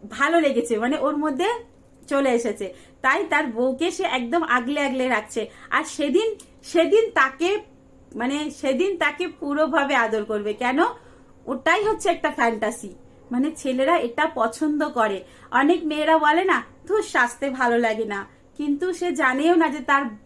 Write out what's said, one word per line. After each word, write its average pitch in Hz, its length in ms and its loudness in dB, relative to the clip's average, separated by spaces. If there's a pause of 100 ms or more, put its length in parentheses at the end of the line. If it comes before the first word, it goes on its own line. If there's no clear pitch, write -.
(100)
ভালো 311 300 2
লেগেছে, 233 380 0
মানে 247 200 0
ওর 294 180 0
মধ্যে 302 300 -2 (600)
চলে 277 220 2
এসেছে, 220 440 -2 (260)
তাই 311 300 2
তার 302 160 2
বউকে 254 440 -2
সে 339 120 -6
একদম 254 400 -2
আগলে 254 380 0
আগলে 262 280 0
রাখছে। 220 420 -4 (200)
আর 294 140 0
সেদিন, 330 500 -2 (280)
সেদিন 403 480 4
তাকে, 320 480 0 (560)
মানে 277 360 -4
সেদিন 294 460 0
তাকে 320 320 -2
পুরোভাবে 285 680 0
আদর 220 300 2
করবে। 208 280 -4
কেন? 247 260 -2 (680)
ওটাই 320 380 0
হচ্ছে 415 240 0
একটা 311 220 0
ফ্যান্টাসি, 226 640 -2 (360)
মানে 262 260 0
ছেলেরা 269 420 0
এটা 294 360 -2
পছন্দ 294 540 0
করে। 208 360 -2 (260)
অনেক 311 340 2
মেয়েরা 302 340 2
বলে 311 260 4
না, 302 180 2 (260)
"ধুর, 415 140 0
সাজতে 262 480 -2
ভালো 247 280 2
লাগে 220 260 0
না", 202 220 -6 (300)
কিন্তু 294 360 -2
সে 349 200 -2
জানেও 285 420 2
না 320 140 4
যে 285 100 -4
তার 277 260 2 (220)